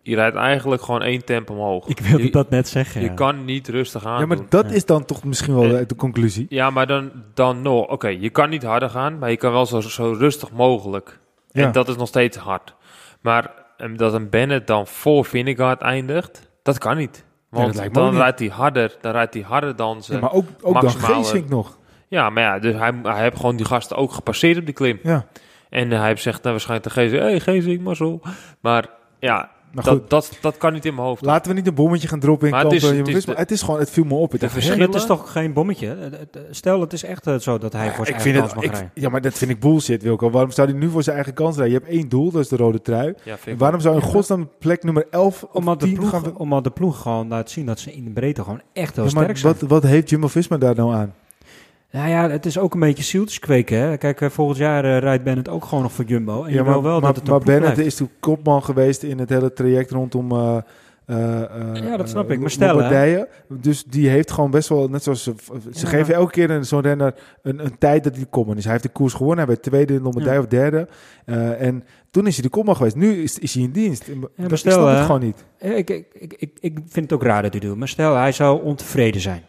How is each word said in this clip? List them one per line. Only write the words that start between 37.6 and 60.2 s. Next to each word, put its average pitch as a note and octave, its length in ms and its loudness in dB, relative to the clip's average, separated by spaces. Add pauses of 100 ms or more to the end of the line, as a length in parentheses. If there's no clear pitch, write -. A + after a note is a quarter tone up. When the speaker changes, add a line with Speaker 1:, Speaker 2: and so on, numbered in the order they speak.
Speaker 2:
hij A2 120 -4
Speaker 3:
Ja, G#2+ 80 -4
Speaker 2:
voor A#2 120 -4
zijn C3+ 120 -4
Speaker 3:
ik A2 60 -4
Speaker 2:
eigen C#3 80 4
Speaker 3:
vind C3 60 2
Speaker 2:
kans A2 140 0
Speaker 3:
het, - 40 -12
Speaker 2:
mag A2 80 -4
Speaker 3:
ik, - 80 -2
Speaker 2:
rijden. F#2+ 200 -8 (120)
Speaker 3:
ja, C3+ 60 -2
maar B2+ 120 -2
dat B2+ 160 -2
vind B2+ 140 -2
ik A2+ 80 -4
bullshit, B2+ 440 2
Wilco. A2+ 260 2
Waarom B2+ 220 2
zou C#3 180 4
hij C#3 100 -2
nu D#3+ 100 0
voor D#3+ 140 0
zijn D3 120 -2
eigen C#3+ 180 -4
kans D#3 240 0
rijden? B2 160 2
Je B2+ 60 2
hebt E3 120 -8
één E3 180 -2
doel, C#3 220 2
dat E3 100 0
is C3 60 -2
de - 80 -2
rode A2+ 260 2
trui. A#2 260 -2
Speaker 1:
Ja, F3 60 -4 (100)
vind A2 220 -12
ik - 80 -10
Speaker 3:
En A#2+ 40 -8
waarom C#3+ 200 2
Speaker 1:
ook. D#3+ 60 -2
Speaker 3:
zou D#3+ 120 4
in D3 60 4
Speaker 2:
Ja. B2+ 60 -4
Speaker 3:
godsnaam F#3+ 420 0 (100)
plek E3+ 240 0
nummer D#3 260 2
elf F#3 340 0
of - 100 -18
Speaker 2:
Omdat E3+ 260 -2
de D3 60 0
Speaker 3:
tien F#3 100 2
Speaker 2:
ploeg, G3 140 -2
Speaker 3:
gaan F3 140 -2
we- E3 140 -8
Speaker 2:
omdat C#3+ 260 -2
de B2 80 0
ploeg E3+ 300 -2
gewoon A2+ 260 -4
laat A2+ 220 -6
zien D#3 160 -8
dat A2+ 140 -4
ze - 140 -16
in C3 100 -14
de A2+ 80 -12
breedte B2 320 -4
gewoon G2+ 180 -8 (120)
echt E3+ 220 -6
wel A2 100 0
Speaker 3:
Ja, C#3 80 2
maar D#3 100 2
Speaker 2:
sterk D#3+ 140 0
zijn. D3 220 4
Speaker 3:
wat, C#3+ 100 -4
wat D3+ 140 6
heeft D3+ 260 4
Jumbo-Visma D#3 480 0
daar B2+ 180 4
nou A#2 180 2
aan? G#2 200 -2 (760)
Speaker 2:
Nou C#3+ 180 -4
ja, E3+ 200 2
het D3 160 -4
is E3 120 -2
ook F#3 160 0
een F3+ 60 -2
beetje D3 240 2
zieltjes G3+ 360 -2
kweken, B2 380 2
hè. C#3+ 200 0
Kijk, C3+ 240 -2
eh, C#3+ 80 0
volgend C#3+ 280 0
jaar, D3 280 0
eh, C3 120 4
rijdt C3 260 2
Bennett B2+ 260 -2
ook - 160 -6
gewoon C#3 180 -2
nog B2 80 -2
voor B2+ 140 -4
Jumbo. A2+ 380 -2
En E3 60 -10
je C#3+ 60 -2
Speaker 3:
Ja, C3 80 2
Speaker 2:
wil C#3 100 4
Speaker 3:
maar, C#3+ 80 2
Speaker 2:
wel D3+ 100 0
Speaker 3:
maar, E3 100 2
Speaker 2:
dat C#3 140 2
het C3 100 -12
een C#3 60 0
Speaker 3:
maar C#3 100 6
Speaker 2:
ploeg C#3 120 4
Speaker 3:
Bennett D3+ 200 4
Speaker 2:
blijft. D3+ 180 0
Speaker 3:
is - 80 -10
de C3+ 80 -2 (120)
kopman D3+ 440 2
geweest C3+ 400 2
in C#3 160 -6
het B2 100 -6
hele C3 240 2
traject B2+ 380 2
rondom, B2+ 400 -4